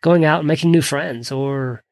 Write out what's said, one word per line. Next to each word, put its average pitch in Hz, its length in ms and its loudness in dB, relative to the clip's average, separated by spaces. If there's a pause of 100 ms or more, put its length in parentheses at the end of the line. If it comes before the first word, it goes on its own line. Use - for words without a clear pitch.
going 170 220 4
out 156 160 2
and 151 80 -2
making 160 240 2
new 165 100 6
friends 143 500 -6
or 135 600 -6